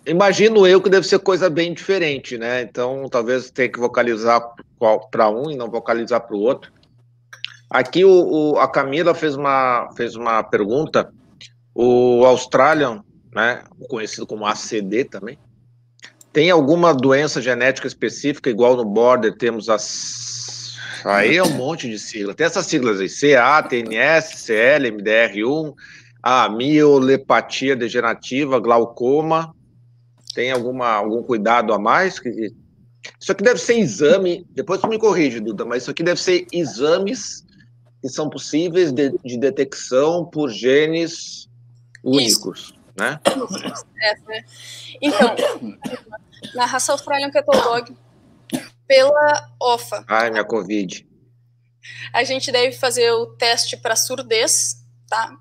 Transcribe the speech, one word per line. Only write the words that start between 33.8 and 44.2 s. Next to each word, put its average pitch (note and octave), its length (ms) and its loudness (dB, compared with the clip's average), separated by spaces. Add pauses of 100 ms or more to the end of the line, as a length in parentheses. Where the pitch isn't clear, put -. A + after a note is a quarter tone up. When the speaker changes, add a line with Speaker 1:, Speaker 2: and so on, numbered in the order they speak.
Speaker 1:
depois D#3+ 280 -6
tu - 80 -8
me A3 120 -4
corrige, E3 400 0
Duda, A2 260 -8
mas A#2+ 180 -6
isso - 80 -10
aqui - 120 -8
deve F3 180 -2
ser F3+ 300 0
exames E3+ 920 -4 (580)
que C3 60 -8
são D3+ 220 -6
possíveis E3 600 0
de, C3+ 180 0 (140)
de B2 140 -8
detecção C#3+ 880 0
por D3+ 240 -4
genes D3+ 1000 -2 (540)
únicos, B2+ 560 0
Speaker 2:
Isso. - 140 -20 (220)
Speaker 1:
né? B2 240 -4 (840)
Speaker 2:
É, G#3+ 200 -2